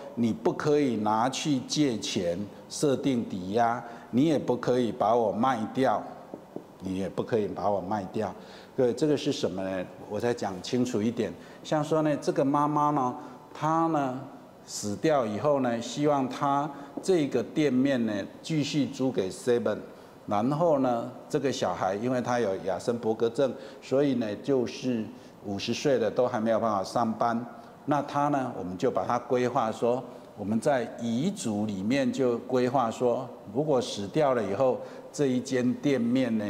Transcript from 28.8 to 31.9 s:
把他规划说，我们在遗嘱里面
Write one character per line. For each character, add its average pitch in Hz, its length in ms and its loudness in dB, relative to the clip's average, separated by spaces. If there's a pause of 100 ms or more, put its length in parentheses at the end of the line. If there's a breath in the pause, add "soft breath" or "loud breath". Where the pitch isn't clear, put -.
把 92 160 0
他 120 120 2
规 123 300 2
划 120 240 2
说， 120 320 0 (320 loud breath)
我 104 80 -8
们 110 160 0
在 131 260 2 (140)
遗 117 300 0
嘱 107 340 -2
里 101 180 -4
面 123 300 2